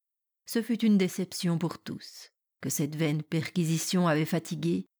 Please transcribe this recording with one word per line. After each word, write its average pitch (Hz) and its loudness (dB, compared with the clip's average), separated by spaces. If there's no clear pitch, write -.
Ce 226 0
fut 226 0
une 214 6
déception 180 0
pour 165 -2
tous, - -14
que 135 -6
cette 151 -2
vaine 151 0
perquisition 165 0
avait 156 2
fatigué 165 -2